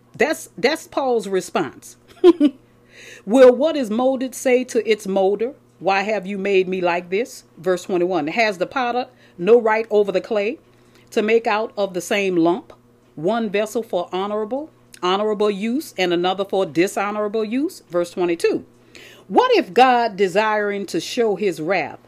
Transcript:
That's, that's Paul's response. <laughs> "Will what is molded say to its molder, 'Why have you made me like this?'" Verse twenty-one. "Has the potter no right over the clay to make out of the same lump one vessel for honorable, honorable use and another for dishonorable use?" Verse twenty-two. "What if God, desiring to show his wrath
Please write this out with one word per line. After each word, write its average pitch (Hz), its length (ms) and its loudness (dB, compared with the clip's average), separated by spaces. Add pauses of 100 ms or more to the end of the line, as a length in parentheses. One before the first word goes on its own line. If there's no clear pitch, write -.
(140)
That's, - 440 -2
that's 269 280 -2
Paul's 247 400 -2
response. - 720 -4 (260)
<laughs> - 1000 0
"Will 254 300 8
what 302 220 0
is 247 140 -2
molded 254 440 -2
say 254 300 2
to 254 240 -4
its 214 180 0
molder, 196 480 0 (240)
'Why 196 240 0
have 202 240 -4
you 202 100 -6
made 190 320 2
me 185 140 -4
like 175 260 -2
this?'" 202 360 -6 (120)
Verse 180 280 -2
twenty-one. 175 420 -2
"Has 208 320 0
the 180 80 -2
potter 247 420 -4 (300)
no 202 200 6
right 220 320 0
over 208 220 2
the 185 80 0
clay 214 380 -4 (520)
to 226 120 0
make 226 240 2
out 220 300 -2
of 196 180 -2
the 180 60 -6
same 196 360 -2
lump 170 360 0 (420)
one 214 340 -2
vessel 208 340 -2
for 185 300 -4
honorable, 214 580 -6 (320)
honorable 208 480 0
use 226 460 -4
and 180 160 0
another 185 320 0
for 190 220 -2
dishonorable 208 800 -2
use?" 262 440 -4
Verse 175 220 -2
twenty-two. 175 540 -2 (600)
"What 494 300 4
if 196 180 0
God, 233 420 4
desiring 202 720 0
to 170 140 -4
show 220 360 -2
his 180 240 -2
wrath 156 480 -2